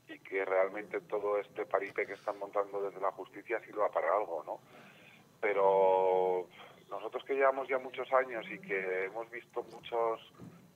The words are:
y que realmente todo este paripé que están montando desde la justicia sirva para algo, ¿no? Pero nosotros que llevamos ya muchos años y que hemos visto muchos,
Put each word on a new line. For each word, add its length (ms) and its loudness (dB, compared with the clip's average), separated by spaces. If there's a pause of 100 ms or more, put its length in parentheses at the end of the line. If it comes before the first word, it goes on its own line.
y 120 -16
que 240 -4
realmente 560 0
todo 380 0
este 280 -6
paripé 400 -2
que 80 -10
están 240 -8
montando 420 -2
desde 200 -6
la 120 0
justicia 520 -8
sirva 260 -2
para 260 2
algo, 280 -2
¿no? 160 -10 (800)
Pero 1080 6 (420)
nosotros 360 -8
que 100 -4
llevamos 340 2
ya 100 0
muchos 340 -8
años 360 0
y 120 -10
que 460 -2
hemos 240 -10
visto 340 -10
muchos, 560 -2 (560)